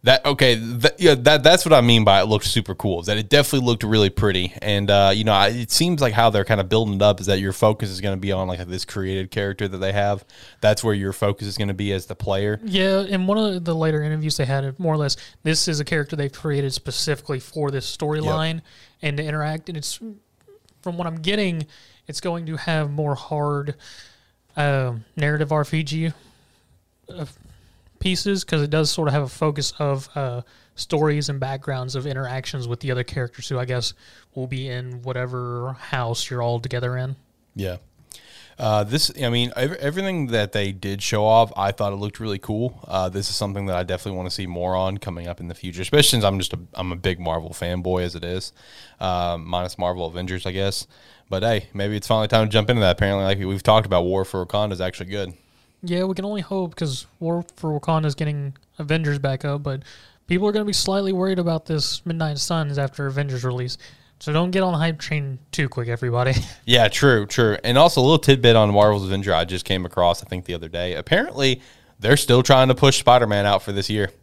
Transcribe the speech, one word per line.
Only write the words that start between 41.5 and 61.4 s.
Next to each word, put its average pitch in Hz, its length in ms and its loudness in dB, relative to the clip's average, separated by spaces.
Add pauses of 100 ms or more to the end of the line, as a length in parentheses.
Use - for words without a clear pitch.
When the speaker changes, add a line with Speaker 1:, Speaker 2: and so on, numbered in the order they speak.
Speaker 1:
I 98 140 0
thought 101 220 -4
it 98 40 -6
looked 101 220 -8
really 104 220 -6
cool. 113 480 -6
Uh, 92 200 -2
this 95 220 -4
is - 60 -6
something 101 300 -4
that 90 100 -2
I 90 80 -2
definitely 92 320 -6
wanna 90 140 -8
see 95 180 -8
more 90 260 -4
on 95 240 -2
coming 87 300 -10
up 85 100 -10
in 87 80 -12
the 85 80 -12
future, 90 280 -12
especially 147 260 4
since 113 160 2
I'm 98 160 2
just - 120 -4
a, 87 60 -8 (160)
I'm 90 160 -6
a 87 60 -6
big 90 240 -4
Marvel 82 300 -4
fanboy 90 520 -4
as 87 140 -6
it 82 80 -10
is, 90 280 -8 (460)
um, 87 480 -4
minus 90 320 -6
Marvel 90 280 -2
Avengers, 90 380 -8
I 92 60 -6
guess. 98 380 -4 (420)
But 95 140 -2
hey, 113 280 0
maybe 104 240 -4
it's 101 120 -8
finally 110 180 2
time 110 220 4
to 101 40 -2
jump 107 160 4
into 120 120 2
that. 90 160 6
Apparently, 98 280 2
like 98 140 2
we've 95 240 -4
talked 107 240 6
about, 90 160 2
War 95 220 0
for 92 200 -4
Wakanda 104 280 -2
is 90 80 -8
actually 92 300 -6
good. 95 240 -6 (500)
Speaker 2:
Yeah, 175 200 -2
we 190 100 -4
can 190 100 -8
only 202 180 -6
hope, 185 340 -6
'cause 143 300 -6 (120)
War 170 260 -4 (120)
for 151 240 -4
Wakanda 160 240 0
is 143 100 0
getting 147 400 -4 (240)
Avengers 147 400 -2
back 135 260 -4
up, 143 200 -4
but 139 180 -6 (460)
people 180 180 2
are 208 60 2
gonna 214 120 0
be 208 80 -2
slightly 196 400 0
worried 185 280 0